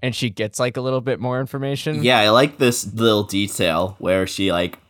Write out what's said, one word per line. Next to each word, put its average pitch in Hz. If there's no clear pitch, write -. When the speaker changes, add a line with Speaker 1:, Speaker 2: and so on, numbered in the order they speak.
Speaker 1:
and 123
she 127
gets, 107
like, 123
a 131
little 131
bit 123
more 127
information. 135
Speaker 2:
Yeah, 120
I 107
like 135
this 120
little 110
detail 98
where 92
she, 95
like, 90